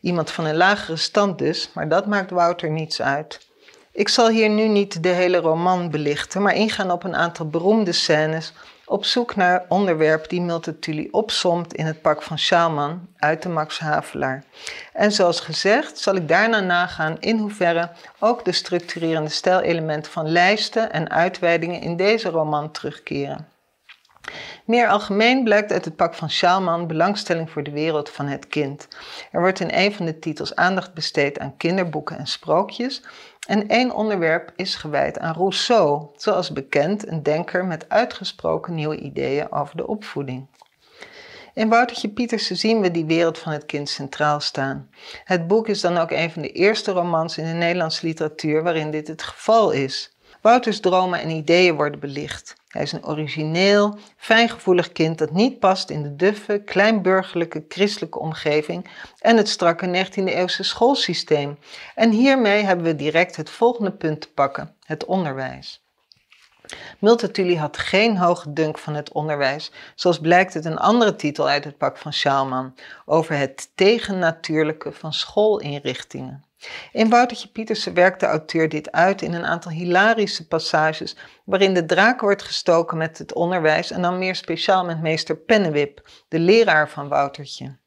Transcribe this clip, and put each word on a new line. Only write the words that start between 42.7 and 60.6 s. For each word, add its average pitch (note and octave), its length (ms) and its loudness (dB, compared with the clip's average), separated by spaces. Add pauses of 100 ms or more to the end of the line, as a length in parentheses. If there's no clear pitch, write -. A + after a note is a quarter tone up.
we F#3 100 2
die E3 140 -2
wereld E3 340 0
van D#3+ 140 -8
het D3 140 -8
kind D3 220 -6
centraal D3 520 -2
staan. C3+ 500 -6 (340)
Het F3 220 0
boek A3 220 2
is G3+ 120 -2
dan F3 160 2
ook E3 140 0
een D#3+ 200 -2
van D#3+ 120 -10
de - 100 -8
eerste G#3 400 2
romans E3+ 460 -2
in D#3+ 60 -6
de E3 80 -4
Nederlandse E3+ 540 -2
literatuur D#3 560 -2
waarin D#3+ 280 -2
dit D3+ 180 -6
het D#3 140 -10
geval G#3+ 480 2
is. C3+ 420 -4 (280)
Wouters A#3 400 4
dromen F#3 400 2
en D#3+ 100 -4
ideeën E3 460 4
worden D3 240 -2
belicht. C#3+ 540 -10 (140)
Hij - 140 -6
is D3 100 -4
een - 140 -10
origineel, E3 920 0 (180)
fijngevoelig A3 760 2
kind D#3+ 260 0
dat D3+ 120 -2
niet G3+ 280 2
past F#3+ 320 2
in D3+ 120 -4
de C#3+ 140 -8
duffe, G#3 480 0
kleinburgerlijke, F#3 1040 2
christelijke G3 500 -2
omgeving D#3 720 -2 (280)
en A3+ 180 6
het G#3+ 120 4
strakke E3+ 380 2
negentiende F#3 480 -2
eeuwse F3+ 280 -2